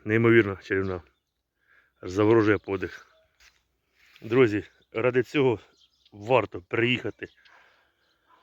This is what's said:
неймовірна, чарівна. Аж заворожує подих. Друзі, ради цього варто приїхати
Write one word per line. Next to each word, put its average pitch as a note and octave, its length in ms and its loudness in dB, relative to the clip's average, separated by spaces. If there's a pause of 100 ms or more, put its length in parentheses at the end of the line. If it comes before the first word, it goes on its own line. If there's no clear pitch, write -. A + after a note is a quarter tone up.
неймовірна, A2 580 2
чарівна. F#2+ 380 -4 (1000)
Аж F2+ 100 -12
заворожує G#2 460 2
подих. F#2 500 -10 (1120)
Друзі, A2 420 2 (280)
ради A#2+ 320 -2
цього C3 360 -2 (520)
варто G#2 500 -2
приїхати A2+ 640 -4 (1160)